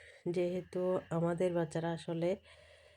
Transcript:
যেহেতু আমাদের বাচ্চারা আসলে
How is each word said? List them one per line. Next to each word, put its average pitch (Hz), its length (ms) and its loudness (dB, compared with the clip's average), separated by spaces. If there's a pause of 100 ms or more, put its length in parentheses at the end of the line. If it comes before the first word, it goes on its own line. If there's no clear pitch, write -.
(280)
যেহেতু 180 540 0 (280)
আমাদের 170 440 2
বাচ্চারা 165 380 0
আসলে 165 380 -2 (680)